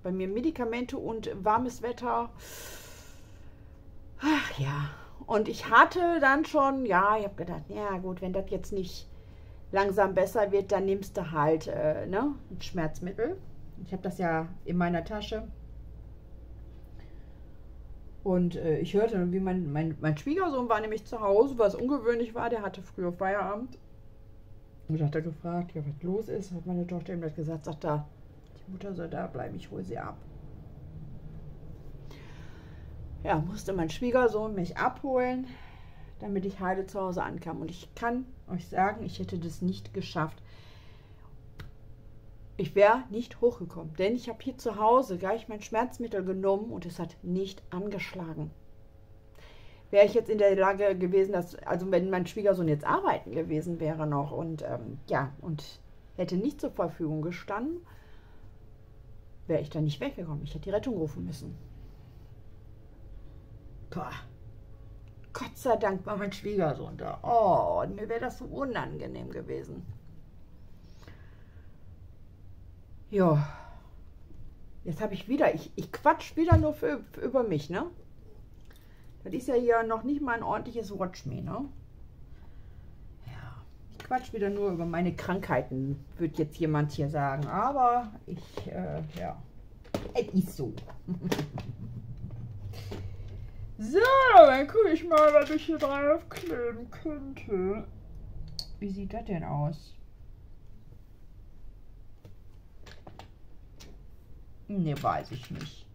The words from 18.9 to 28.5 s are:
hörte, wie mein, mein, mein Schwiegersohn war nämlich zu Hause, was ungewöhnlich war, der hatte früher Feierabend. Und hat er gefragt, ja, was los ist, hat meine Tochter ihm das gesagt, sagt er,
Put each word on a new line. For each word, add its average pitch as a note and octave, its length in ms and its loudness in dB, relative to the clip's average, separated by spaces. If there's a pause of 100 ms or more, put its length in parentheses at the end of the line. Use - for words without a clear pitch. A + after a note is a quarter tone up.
hörte, G3 380 4
wie F#3+ 80 2
mein, F3+ 320 0
mein, D#3 280 0
mein D#3 180 2
Schwiegersohn C#4 520 0
war A3 100 6
nämlich A3 260 -4
zu A3+ 160 -6
Hause, A3 360 6
was G3+ 160 6
ungewöhnlich A#3+ 640 0
war, A#3 140 0
der A3+ 120 0
hatte F#3+ 220 -6
früher F3 300 -4
Feierabend. G3 680 -2 (1080)
Und D#3 140 0
hat D3 140 2
er D#3 60 2
gefragt, F3 520 -4
ja, D#3+ 120 -4
was C#3+ 180 -6
los G3+ 240 0
ist, - 240 -6
hat F3 140 -8
meine F3 200 0
Tochter F3 280 -6
ihm E3+ 80 -4
das D#3 120 -4
gesagt, D#3+ 320 -4
sagt E3 200 -6
er, D3+ 220 0 (500)